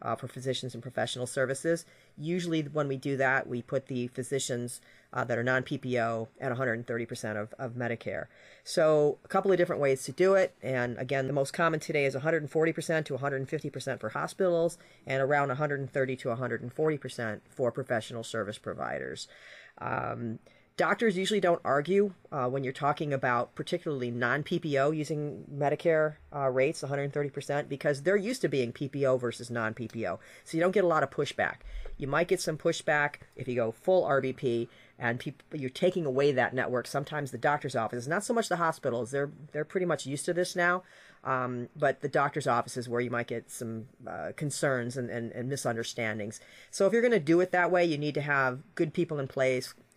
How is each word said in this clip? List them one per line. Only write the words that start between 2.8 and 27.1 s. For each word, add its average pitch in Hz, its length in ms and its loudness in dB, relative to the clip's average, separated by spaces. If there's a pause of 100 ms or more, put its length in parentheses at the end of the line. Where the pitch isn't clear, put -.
we 139 80 -2
do 139 200 -2
that, 131 300 2
we 120 160 -4
put 135 240 -4
the 123 220 -4
physicians, 123 720 -4 (320)
uh, 127 120 -2
that 120 120 -2
are 117 60 0
non-P 127 340 0
P 127 220 -2
O 113 300 -2 (120)
at 135 120 -2
a - 20 -2
hundred 127 200 0
and 120 120 -8
thirty 117 180 -4
percent 113 320 -6
of, 107 220 -6
of 123 140 -6
Medicare. 117 540 -4 (360)
So 151 640 4
a - 40 -20
couple 190 220 2
of 185 80 6
different 175 240 2
ways 135 220 2
to 143 80 -8
do 190 220 6
it. 190 280 4
And 123 360 0
again, 135 280 -2
the 135 60 -2
most 139 200 0
common 165 280 2
today 151 240 0
is 135 100 2
a 131 60 -2
hundred 156 220 2
and 143 80 -8
forty 160 220 2
percent 160 360 -2
to 139 80 -4
a - 20 -4
hundred 139 200 -2
and 135 100 -6
fifty 147 220 -4
percent 127 300 -6
for 110 100 -4
hospitals 170 680 0 (260)
and 135 160 0
around 143 300 4
a 127 60 0
hundred 143 240 0
and 135 100 -6
thirty 131 280 0
to 135 120 -4
a 113 60 -2
hundred 120 260 -4
and 123 100 -10
forty 156 240 2
percent 117 520 -6
for 123 240 0
professional 120 500 -4
service 107 340 -4
providers. 65 720 -6 (520)
Um, 117 600 -4 (380)
doctors 190 420 2
usually 190 220 0
don't 175 220 4
argue, 175 520 2 (160)
uh, 127 180 -2
when 135 140 -2
you're 135 100 -2
talking 147 400 0
about 123 440 0
particularly 139 560 -4
non-P 127 480 0
P 143 180 0
O 143 140 4
using 151 600 -4
Medicare, 147 640 2 (140)
uh, 139 160 0
rates, 131 360 2
a - 20 -6
hundred 139 160 -2
and 143 100 -4